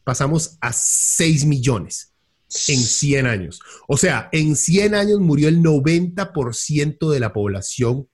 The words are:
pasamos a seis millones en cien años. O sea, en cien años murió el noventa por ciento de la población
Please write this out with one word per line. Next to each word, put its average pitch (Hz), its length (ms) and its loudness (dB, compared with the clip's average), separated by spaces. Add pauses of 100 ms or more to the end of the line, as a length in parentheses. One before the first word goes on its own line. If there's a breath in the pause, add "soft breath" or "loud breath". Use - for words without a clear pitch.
pasamos 147 560 -2
a 123 120 -4
seis - 720 0
millones 127 680 -2 (560)
en 139 100 2
cien 135 480 0
años. 98 320 -4 (300 loud breath)
O 143 80 2
sea, 135 340 0
en 156 240 0
cien 202 400 2
años 208 240 2
murió 151 300 4
el 170 140 4
noventa 170 680 0
por 120 220 -4
ciento 151 560 -4
de 143 80 2
la 113 140 -2
población 110 800 -2